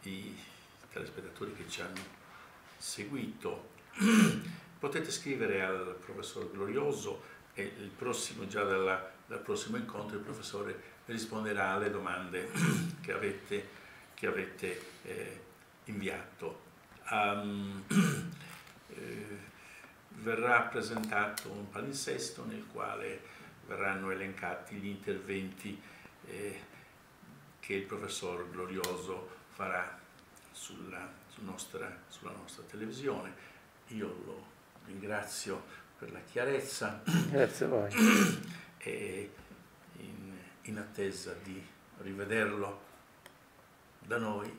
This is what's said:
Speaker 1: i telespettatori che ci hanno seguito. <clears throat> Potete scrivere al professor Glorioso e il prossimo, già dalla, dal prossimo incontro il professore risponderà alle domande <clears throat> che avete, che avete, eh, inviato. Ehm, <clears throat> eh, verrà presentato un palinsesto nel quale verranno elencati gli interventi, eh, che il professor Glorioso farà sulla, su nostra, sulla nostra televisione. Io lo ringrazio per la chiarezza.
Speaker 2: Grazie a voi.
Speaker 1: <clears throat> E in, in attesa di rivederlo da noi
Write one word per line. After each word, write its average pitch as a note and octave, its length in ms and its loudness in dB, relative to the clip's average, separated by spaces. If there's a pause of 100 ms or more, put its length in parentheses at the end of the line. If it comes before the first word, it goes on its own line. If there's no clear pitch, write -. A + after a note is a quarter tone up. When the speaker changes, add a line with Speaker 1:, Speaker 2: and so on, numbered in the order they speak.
Speaker 1:
i G2 320 -6 (560)
telespettatori - 600 -6
che F2+ 140 -10
ci - 140 -4
hanno F#2 200 -6 (760)
seguito. - 920 -4 (280)
<clears throat> - 580 8 (240)
Potete - 300 0
scrivere G#2+ 540 2
al F#2 360 0
professor - 520 -6
Glorioso G#2 840 0 (180)
e - 260 -4
il G2+ 100 -6
prossimo, - 560 -2
già G2+ 180 2
dalla, F#2+ 480 4 (140)
dal - 140 -6
prossimo A2 380 0
incontro G#2 400 -4
il - 60 -4
professore - 720 -6 (100)
risponderà G#2+ 680 2
alle G2+ 180 4
domande F2+ 600 -2 (260)
<clears throat> - 240 0
che - 100 -2
avete, - 580 0 (440)
che - 140 0
avete, F#2 540 0 (220)
eh, - 380 -6 (440)
inviato. F2 800 -4 (460)
Ehm, G2+ 760 2
<clears throat> - 480 6 (580)
eh, G#2+ 440 -6 (720)
verrà A#2 520 6
presentato G#2+ 880 0
un G#2 200 -6
palinsesto C3+ 760 -2
nel G#2+ 260 -6
quale G#1 640 -4 (300)
verranno F#2+ 460 2
elencati F#2+ 640 -2
gli G2+ 120 -4
interventi, F#2+ 960 -2 (460)
eh, G2+ 340 -6 (1000)
che - 140 -2
il G2 100 2
professor F2+ 680 -2
Glorioso F#2 800 -2 (200)
farà F2+ 500 -2 (520)
sulla, F2+ 600 -10 (160)
su - 160 -14
nostra, - 640 -6
sulla - 240 -10
nostra - 320 -12
televisione. A2 720 -2 (540)
Io G#2+ 200 -2 (180)
lo - 300 -10 (300)
ringrazio G2+ 800 -2 (340)
per - 140 -8
la F2+ 80 -8
chiarezza. A#2+ 840 0 (280)
Speaker 2:
Grazie C3+ 360 8
a - 40 4
voi. G#2 220 6
Speaker 1:
<clears throat> G#3 720 8 (140)
E F#2+ 520 -4 (640)
in, F#2+ 400 -10 (240)
in G#2+ 160 -4
attesa F#2+ 560 -2 (100)
di F#2+ 180 -6 (360)
rivederlo G2+ 840 0 (1160)
da G#2 180 0
noi G#2+ 420 0